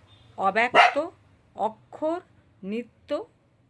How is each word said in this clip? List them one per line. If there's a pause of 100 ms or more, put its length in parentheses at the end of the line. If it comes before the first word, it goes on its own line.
(380)
অব্যক্ত, (460)
অক্ষর (420)
নিত্য, (440)